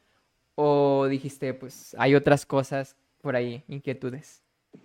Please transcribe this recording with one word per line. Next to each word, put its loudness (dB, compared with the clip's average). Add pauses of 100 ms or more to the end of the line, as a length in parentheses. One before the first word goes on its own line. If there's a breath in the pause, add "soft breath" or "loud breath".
(560)
¿O 2
dijiste, -6
pues, -18
hay 4
otras 4
cosas -4 (240)
por -4
ahí, -4
inquietudes? -10 (420)